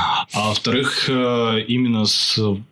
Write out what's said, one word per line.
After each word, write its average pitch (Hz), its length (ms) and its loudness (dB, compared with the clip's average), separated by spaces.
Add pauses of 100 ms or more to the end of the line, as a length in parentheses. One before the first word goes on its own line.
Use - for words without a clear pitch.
(320)
а 104 160 0
во-вторых, 123 600 -2
э, 120 600 0
именно 120 360 2
с-, - 340 0 (340)